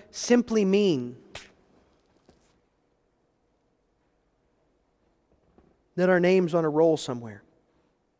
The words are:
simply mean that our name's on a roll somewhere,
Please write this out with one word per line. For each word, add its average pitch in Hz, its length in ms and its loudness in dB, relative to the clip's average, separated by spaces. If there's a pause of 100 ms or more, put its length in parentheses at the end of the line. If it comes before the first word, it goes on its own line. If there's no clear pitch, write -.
(120)
simply 233 540 0
mean 175 500 0 (4000)
that 180 140 0
our 180 100 4
name's 180 340 2
on 170 120 0
a 156 40 -2
roll 160 280 2
somewhere, 117 440 -12 (800)